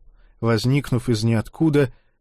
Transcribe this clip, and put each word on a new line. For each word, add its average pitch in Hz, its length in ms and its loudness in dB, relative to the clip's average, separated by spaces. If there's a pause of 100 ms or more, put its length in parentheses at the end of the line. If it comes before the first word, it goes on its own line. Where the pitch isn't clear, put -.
(400)
возникнув 120 680 0
из 110 160 0
ниоткуда, 131 680 0 (280)